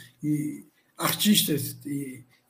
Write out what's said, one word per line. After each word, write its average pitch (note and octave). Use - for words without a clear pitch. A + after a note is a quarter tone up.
e D3+
artistas -
e C#3